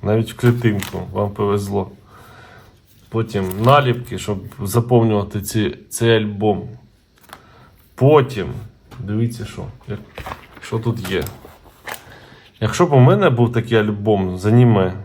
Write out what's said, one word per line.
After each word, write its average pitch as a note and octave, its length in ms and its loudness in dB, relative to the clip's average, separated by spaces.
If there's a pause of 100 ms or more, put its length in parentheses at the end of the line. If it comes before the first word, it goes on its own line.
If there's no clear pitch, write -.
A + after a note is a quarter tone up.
Навіть A2+ 320 0
в - 20 -16
клітинку, A2+ 640 0 (100)
вам G2+ 180 -2
повезло. G2+ 600 -2 (1160)
Потім G2+ 520 -4
наліпки, B2 560 2
щоб G2 260 -6 (180)
заповнювати A2 800 0
ці, G#2 360 -4 (120)
цей A#2 280 2
альбом. G#2 520 -2 (1300)
Потім, B2+ 520 2 (520)
дивіться, A2 460 -4
що, - 200 -12 (220)
як, G#2 120 -10 (600)
що - 180 -6
тут G#2+ 320 -4
є. F2 120 -2 (1400)
Якщо C#3 240 0
б D3 80 0
у C3+ 60 8
мене F3 300 6
був A#2+ 240 2
такий A2+ 240 0
альбом G2+ 600 0
з F#2 80 -6
аніме G#2+ 480 4 (120)